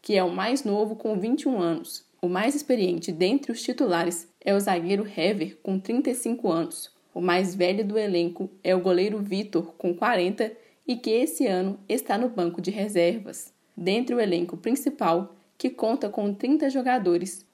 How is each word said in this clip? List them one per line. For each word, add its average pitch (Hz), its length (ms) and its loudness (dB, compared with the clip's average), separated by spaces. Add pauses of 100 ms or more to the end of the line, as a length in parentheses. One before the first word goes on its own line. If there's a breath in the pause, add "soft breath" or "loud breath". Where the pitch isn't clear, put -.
que 208 160 0
é 185 40 4
o 180 80 2
mais 214 360 -2
novo, 214 320 0
com 214 200 -4
vinte 226 260 -2
e - 40 0
um 254 100 0
anos. 170 460 -2 (180)
O 180 60 0
mais 202 260 0
experiente 202 600 0
dentre 190 360 2
os 233 140 -6
titulares 175 640 0 (140)
é 202 120 2
o 202 60 4
zagueiro 202 480 0
Hever, 175 560 -2
com 190 160 -2
trinta 247 300 0
e 247 60 0
cinco 233 360 -2
anos. - 400 -4 (220)
O 175 80 -6
mais 180 340 2
velho 190 300 2
do 208 120 -2
elenco 185 520 0 (120)
é 185 140 2
o 180 60 2
goleiro 190 380 2
Vitor, 202 580 -2
com 175 180 -2
quarenta, 214 560 0 (340 loud breath)
e 240 120 -2
que - 140 -2
esse 254 360 2
ano 190 400 0
está 208 300 -2
no 247 100 0
banco 175 320 -2
de 190 120 -4
reservas. 202 840 0 (200)
Dentre 226 400 0
o 240 60 2
elenco 175 380 0
principal, 196 760 0 (240 loud breath)
que 262 120 -2
conta 220 400 0
com 202 240 -2
trinta 269 360 2
jogadores 247 840 0